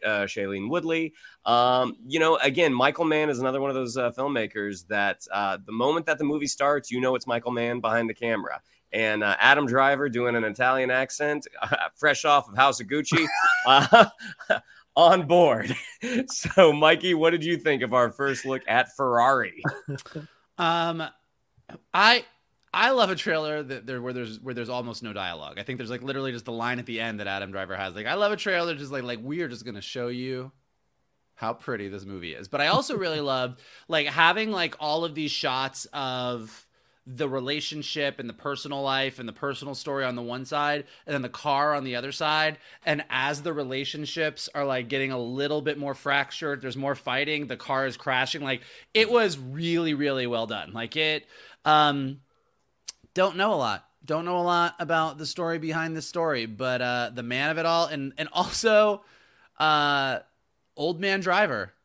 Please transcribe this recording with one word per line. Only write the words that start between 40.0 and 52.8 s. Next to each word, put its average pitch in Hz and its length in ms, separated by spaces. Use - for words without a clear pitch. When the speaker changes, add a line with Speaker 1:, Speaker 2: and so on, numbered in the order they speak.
Speaker 2:
on 127 100
the 123 80
one 123 220
side, 147 400
and 147 80
then 143 80
the 123 80
car 147 460
on 143 80
the 127 140
other 131 160
side. 156 440
And 151 240
as 143 320
the 165 100
relationships 147 1000
are, 143 100
like, 127 240
getting 135 220
a 127 80
little 139 440
bit 143 160
more 139 160
fractured, 143 680
there's 127 140
more 135 180
fighting, 143 540
the 123 80
car 135 300
is 123 100
crashing. 135 460
Like, 135 200
it 220 160
was 220 260
really, 160 580
really 135 340
well 113 180
done. 98 260
Like, 113 240
it, 156 300
um, 143 560